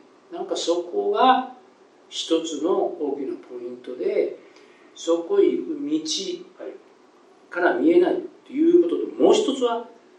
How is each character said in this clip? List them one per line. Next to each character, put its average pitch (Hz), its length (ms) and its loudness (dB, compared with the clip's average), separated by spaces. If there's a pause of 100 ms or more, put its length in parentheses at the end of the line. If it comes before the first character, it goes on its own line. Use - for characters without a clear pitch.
(320)
な 175 100 -10
ん 190 60 -10
か 170 80 -6
そ 175 280 -2
こ 202 280 -2
が 254 420 4 (560)
一 160 360 -2
つ 143 160 -8
の 175 140 0
大 139 440 -2
き 131 60 -8
な 117 100 -8 (120)
ポ 127 120 -16
イ 120 100 -12
ン 123 80 -12
ト 127 180 -14
で、 - 440 -2 (540)
そ 170 260 -2
こ 196 200 -2
へ 170 60 6
行 131 200 0
く 147 240 -6
道 156 100 0 (1500)
か 175 120 -6
ら 160 140 4
見 139 160 4
え 180 80 6
な 175 120 4
い - 40 -2
っ - 20 -4 (280)
て 127 80 -16
い 160 160 2
う 175 140 8
こ - 60 -2
と 147 80 -2
と、 - 240 -6
も 185 100 8
う - 20 8
一 254 220 0
つ 247 80 -4
は、 240 240 -2 (320)